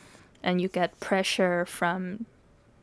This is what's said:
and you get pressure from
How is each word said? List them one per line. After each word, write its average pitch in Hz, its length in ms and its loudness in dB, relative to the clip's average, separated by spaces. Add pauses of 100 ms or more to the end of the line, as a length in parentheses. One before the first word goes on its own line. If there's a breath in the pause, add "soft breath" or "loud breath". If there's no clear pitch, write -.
(420 loud breath)
and 180 180 2
you 185 80 0
get 180 320 -2
pressure 185 640 2
from 185 600 -4 (560)